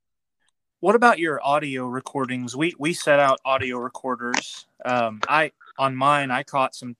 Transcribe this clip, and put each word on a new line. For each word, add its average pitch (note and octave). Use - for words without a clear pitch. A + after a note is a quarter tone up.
What G3
about A3+
your D#3
audio C#3
recordings? B2+
We, E3
we D#3
set D3
out C3+
audio C3
recorders. B2
Um, A#2
I, D3+
on C3+
mine, C#3
I C3
caught C3+
some B2